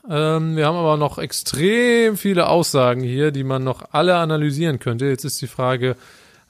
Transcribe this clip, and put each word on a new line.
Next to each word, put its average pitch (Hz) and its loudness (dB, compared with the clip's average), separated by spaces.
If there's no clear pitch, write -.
Ähm, 160 0
wir 151 2
haben 165 0
aber 160 2
noch 147 -2
extrem 226 2
viele 180 2
Aussagen 131 2
hier, 131 0
die 135 -4
man 131 -2
noch - -6
alle 175 2
analysieren 151 0
könnte. 123 -4
Jetzt 131 -2
ist - -8
die 127 -8
Frage, 127 -2